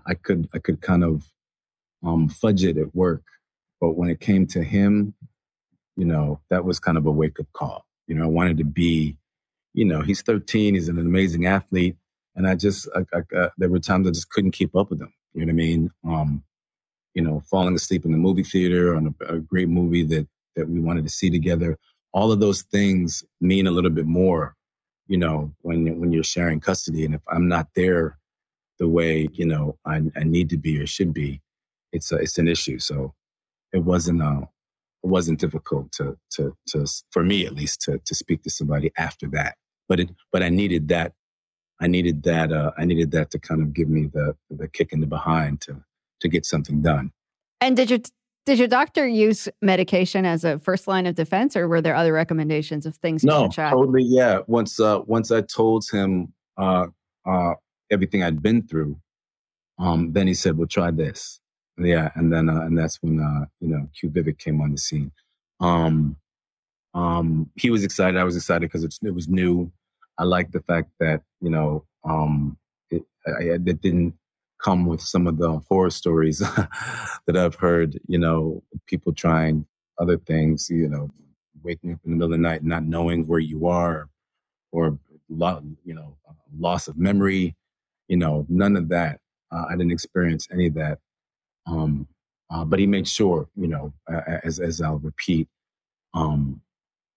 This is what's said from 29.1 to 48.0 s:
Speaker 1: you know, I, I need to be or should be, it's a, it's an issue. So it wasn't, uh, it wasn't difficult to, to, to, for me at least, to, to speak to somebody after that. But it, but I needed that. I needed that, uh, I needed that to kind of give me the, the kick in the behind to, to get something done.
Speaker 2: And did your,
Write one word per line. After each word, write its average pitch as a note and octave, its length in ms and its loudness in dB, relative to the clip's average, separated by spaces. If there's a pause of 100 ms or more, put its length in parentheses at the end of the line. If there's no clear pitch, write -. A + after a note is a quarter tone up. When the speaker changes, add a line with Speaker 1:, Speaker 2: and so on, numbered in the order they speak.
Speaker 1:
you E2+ 120 -4
know, D2+ 400 -2
I, D#2 160 -2 (140)
I D2+ 80 -4
need E2 260 2
to E2+ 80 -2
be D2+ 220 -2
or D2 80 -6
should E2+ 260 -2
be, C#2+ 280 -6 (500)
it's E2 200 -6
a, E2 60 0
it's D#2+ 200 -4
an E2 100 2
issue. C#2 320 -2
So C#2 340 -6 (580)
it F#2 80 0
wasn't, E2+ 420 2
uh, D2 200 0 (640)
it F#2 40 -4
wasn't E2+ 320 2
difficult D2+ 540 -4
to, C#2 240 -8 (140)
to, C#2+ 240 -6 (140)
to, D2 160 -2 (260)
for F2 120 2
me F#2+ 220 2
at - 100 -8
least, - 260 -6
to, - 180 -4
to - 160 -8
speak - 280 -4
to D2 60 -10
somebody D2 480 -2
after D#2+ 300 -6
that. C#2+ 280 -4 (320)
But F2+ 140 2
it, F2 80 -4 (240)
but F#2 100 2
I E2+ 60 0
needed F2 400 2
that. E2+ 240 0 (680)
I E2+ 60 0
needed F2 360 2
that, D#2+ 300 2
uh, D2+ 240 0
I D#2+ 80 -2
needed E2 260 2
that D#2 200 0
to D2 80 -6
kind D#2+ 220 -2
of D2+ 120 -2
give D#2 160 0
me D#2 180 2
the, D2 300 -4 (120)
the D2+ 200 -10
kick - 240 -4
in D#2 80 0
the D#2 60 -2
behind D2+ 540 -2
to, C#2+ 220 -16 (380)
to - 80 -2
get E2+ 160 0
something D2 360 -2
done. D2 300 0 (480)
Speaker 2:
And B3+ 160 4
did A#3+ 140 4
your, B3 100 4 (460)